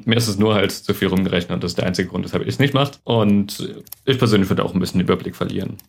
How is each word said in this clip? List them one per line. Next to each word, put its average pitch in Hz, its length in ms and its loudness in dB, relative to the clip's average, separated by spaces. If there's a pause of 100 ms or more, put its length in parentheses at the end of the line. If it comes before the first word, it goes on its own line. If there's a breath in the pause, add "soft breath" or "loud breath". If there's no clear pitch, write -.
mir 113 100 2
ist 117 140 0
es 101 80 -4
nur 107 160 4
halt 98 180 2
zu - 220 -4
viel 95 160 0
rumgerechnet 90 420 0
und 90 100 -4
das 87 100 -4
ist - 60 -6
der - 80 0
einzige 92 220 -2
Grund, 92 160 -6
weshalb 92 200 -4
ich - 60 -4
es 117 100 -4
nicht 139 140 2
mache. 139 200 0 (100)
Und 104 800 0 (220)
ich 131 120 2
persönlich 104 320 4
würde 98 140 0
auch 101 100 -4
ein 92 60 2
bisschen 90 200 -2
den 87 80 0
Überblick 90 280 0
verlieren, 95 420 -6 (120)